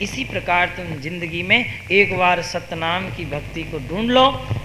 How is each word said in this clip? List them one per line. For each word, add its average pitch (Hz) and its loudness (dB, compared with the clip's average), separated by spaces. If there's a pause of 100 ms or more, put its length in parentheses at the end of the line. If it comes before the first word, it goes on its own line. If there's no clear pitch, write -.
इसी 254 -4
प्रकार 180 2
तुम 170 -6
जिंदगी 170 -6
में 214 0
एक 185 4
बार 180 4
सतनाम 170 -4
की 175 -6
भक्ति 147 -6
को 156 -6
ढूंढ 180 -2
लो 254 6 (180)